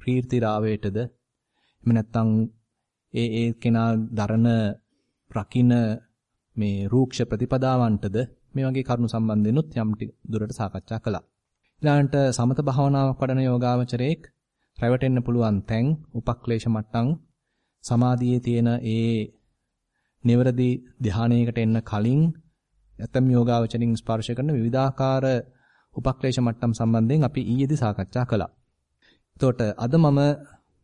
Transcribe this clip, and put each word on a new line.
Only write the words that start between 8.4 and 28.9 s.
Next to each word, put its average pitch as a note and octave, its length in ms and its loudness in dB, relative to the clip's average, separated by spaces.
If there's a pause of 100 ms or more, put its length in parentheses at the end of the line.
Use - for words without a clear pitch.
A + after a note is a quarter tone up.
මේ C3+ 140 -2
වගේ C3 200 -2
කරුණු A#2+ 240 -2
සම්බන්ධෙනුත් A2 640 0
යම් A2 160 -2
ටි-, A2 240 -8 (100)
දුරට G#2+ 280 -6
සාකච්ඡා G#2 480 -8
කළා. G2 240 -6 (580)
ඊළඟට C#3+ 340 2 (140)
සමත B2 320 0
භාවනාවක් C#3 560 0
වඩන C3 240 0
යෝගාවචරයෙක් B2 800 0 (560)
රැවටෙන්න B2+ 440 2
පුළුවන් A#2 400 0
තැන්, A#2 240 -2 (240)
උපක්ලේශ A#2 560 -4
මට්ටම්, A#2 420 -2 (760)
සමාධියේ B2 560 0
තියෙන A#2+ 280 0 (200)
ඒ A2+ 240 0 (1120)
නිවැරදි B2 460 2 (260)
ධ්‍යානයකට A#2 640 0
එන්න A2+ 240 2
කලින් A#2+ 400 0 (760)
ඇතැම් C3 280 0
යෝගාවචරින් A#2 680 2
ස්පර්ශ A2+ 360 -4
කරන B2+ 200 -4
විවිධාකාර C3 760 0 (720)
උපක්ලේශ - 420 -2
මට්ටම් A#2+ 340 0
සම්බන්ධයෙන් A2+ 500 2
අපි C3 200 -2
ඊයේදී C3+ 340 0
සාකච්ඡා A2 500 -2
කළා. G#2 240 -2 (800)